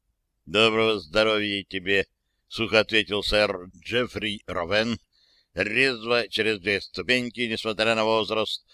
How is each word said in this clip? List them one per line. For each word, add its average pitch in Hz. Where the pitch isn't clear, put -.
«Доброго 110
здоровья 104
и 92
тебе!» — 95
сухо 110
ответил 104
сэр 98
Джеффри 107
Ровен, 98
резво 113
через 107
две 95
ступеньки, 120
несмотря 110
на 110
возраст, 110